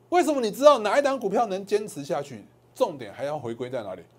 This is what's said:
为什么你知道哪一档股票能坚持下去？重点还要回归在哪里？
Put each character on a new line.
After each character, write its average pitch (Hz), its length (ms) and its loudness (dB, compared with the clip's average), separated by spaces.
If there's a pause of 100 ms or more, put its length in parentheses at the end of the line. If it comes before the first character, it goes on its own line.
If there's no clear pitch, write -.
为 349 140 4
什 302 100 2
么 269 80 0
你 220 100 0
知 208 140 2
道 285 140 10
哪 208 200 0
一 285 40 4
档 269 160 0
股 208 100 -2
票 226 180 0
能 196 200 -6
坚 208 200 -2
持 147 160 -12
下 147 200 -4
去？ 113 220 -14 (300)
重 196 220 0
点 107 160 -14
还 120 120 -10
要 147 140 -4
回 117 160 -8
归 123 140 -8
在 123 140 -6
哪 95 120 -10
里？ 87 80 -14 (160)